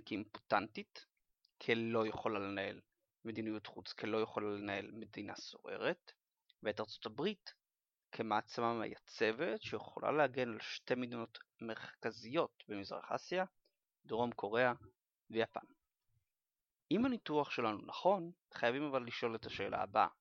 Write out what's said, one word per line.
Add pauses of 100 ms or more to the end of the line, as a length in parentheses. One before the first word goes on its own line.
כאימפוטנטית, (560)
כלא
יכולה
לנהל (440)
מדיניות
חוץ,
כלא
יכולה
לנהל
מדינה
סוערת, (520)
ואת
ארצות
הברית (580)
כמעצמה
מייצבת
שיכולה
להגן
על
שתי
מדינות (220)
מרכזיות
במזרח
אסיה, (600)
דרום
קוריאה (560)
ויפן. (1300)
אם
הניתוח
שלנו
נכון, (220)
חייבים
אבל
לשאול
את
השאלה
הבאה: (140)